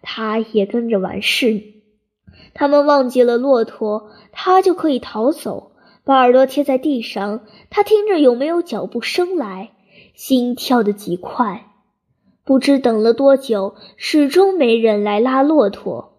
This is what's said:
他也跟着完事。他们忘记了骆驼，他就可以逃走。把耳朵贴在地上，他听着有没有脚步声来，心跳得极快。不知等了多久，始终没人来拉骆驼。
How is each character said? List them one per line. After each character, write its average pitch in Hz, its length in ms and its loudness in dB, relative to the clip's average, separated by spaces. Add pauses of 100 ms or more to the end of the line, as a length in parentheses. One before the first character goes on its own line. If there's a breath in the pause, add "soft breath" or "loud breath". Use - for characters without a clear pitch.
他 220 380 -6
也 220 260 -2
跟 233 240 -6
着 208 100 0
完 185 220 -6
事。 226 420 -2 (880 soft breath)
他 285 140 -2
们 285 180 4
忘 285 220 2
记 247 160 2
了 240 140 2
骆 254 260 2
驼， 214 480 -8 (220 loud breath)
他 370 280 2
就 370 120 2
可 320 160 -2
以 247 100 0
逃 226 320 -2
走。 - 400 -10 (320 soft breath)
把 269 140 2
耳 247 160 4
朵 262 120 6
贴 277 200 -4
在 262 120 0
地 262 240 -2
上， 208 440 -8 (240 soft breath)
他 415 120 0
听 415 260 2
着 359 120 0
有 247 160 4
没 262 100 -4
有 339 160 -2
脚 220 240 -8
步 233 140 -8
声 359 380 -4
来， 196 340 -10 (440 soft breath)
心 247 380 -2
跳 240 300 0
得 202 80 0
极 180 240 -8
快。 - 520 -6 (760)
不 269 160 2
知 277 180 2
等 226 260 0
了 226 100 4
多 269 240 4
久， 208 380 -6 (200 loud breath)
始 294 320 0
终 381 300 2
没 233 180 2
人 214 300 0
来 208 160 0
拉 262 220 2
骆 285 260 2
驼。 - 500 -10